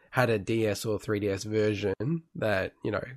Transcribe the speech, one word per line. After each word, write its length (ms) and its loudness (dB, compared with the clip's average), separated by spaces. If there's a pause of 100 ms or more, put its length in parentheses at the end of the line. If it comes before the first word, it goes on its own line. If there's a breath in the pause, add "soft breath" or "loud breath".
(100)
had 200 4
a 80 4
D 280 0
S 200 -2
or 120 0
three 220 -2
D 80 0
S 160 -2
version 500 2 (420)
that, 360 0 (100)
you 80 -2
know, 140 -2 (120)